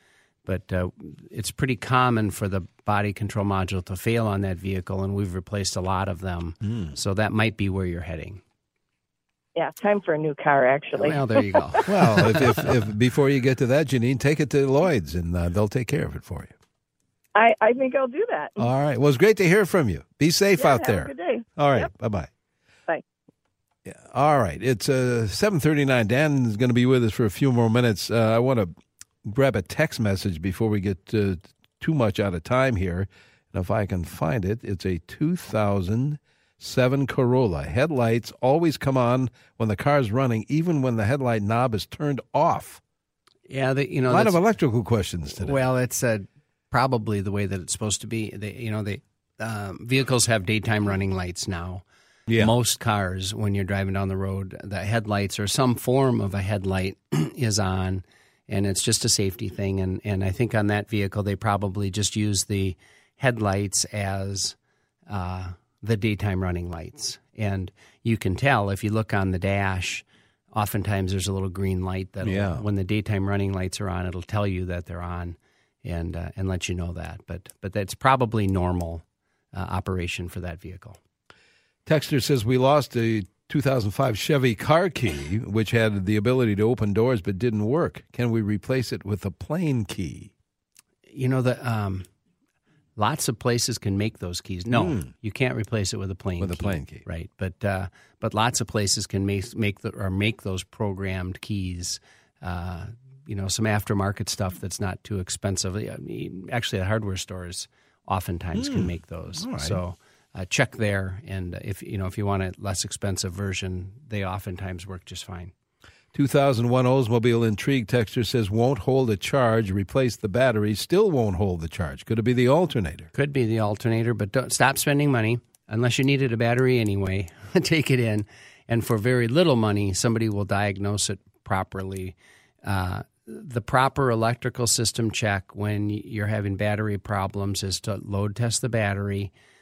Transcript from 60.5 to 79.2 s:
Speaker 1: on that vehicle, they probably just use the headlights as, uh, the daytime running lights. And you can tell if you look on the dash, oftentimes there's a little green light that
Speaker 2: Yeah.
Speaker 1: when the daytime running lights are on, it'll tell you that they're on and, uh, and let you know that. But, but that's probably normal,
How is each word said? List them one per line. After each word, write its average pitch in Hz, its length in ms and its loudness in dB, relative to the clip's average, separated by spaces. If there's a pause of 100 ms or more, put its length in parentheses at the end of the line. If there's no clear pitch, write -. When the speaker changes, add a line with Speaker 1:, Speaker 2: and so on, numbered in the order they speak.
Speaker 1:
on 104 140 2
that 104 220 0
vehicle, 101 340 -2
they 101 120 0
probably 101 540 -2
just 101 240 -2
use 104 300 0
the 98 320 -2 (400)
headlights 101 720 0
as, 98 680 -4 (560)
uh, 92 420 -6 (300)
the 110 140 0
daytime 101 460 0
running 87 280 -4
lights. - 480 -10 (180)
And 98 360 -4 (300)
you 113 160 2
can 92 180 -2
tell 117 340 4
if 98 140 -4
you 104 80 0
look 110 220 0
on 98 180 2
the 92 60 -2
dash, 98 640 -2 (500)
oftentimes 98 560 0
there's 95 160 -2
a 101 60 -2
little 95 160 -4
green 95 360 -2
light 95 280 -6
that - 140 -6
Speaker 2:
Yeah. 95 340 0
Speaker 1:
when 104 140 -2
the 95 100 0
daytime 101 440 -2
running 98 260 -2
lights 92 260 -6
are 101 80 -4
on, 90 180 -4
it'll 87 160 -8
tell 104 240 -2
you 92 200 -4
that 87 180 -6
they're 87 160 -12
on 87 360 -8 (460)
and, 85 340 -6
uh, 85 200 -8
and 95 120 -4
let 92 200 -4
you 92 60 -2
know 87 180 -4
that. 82 340 -12
But, 87 220 -12 (140)
but 95 100 -8
that's 98 220 -4
probably 117 520 2
normal, 90 560 -2 (540)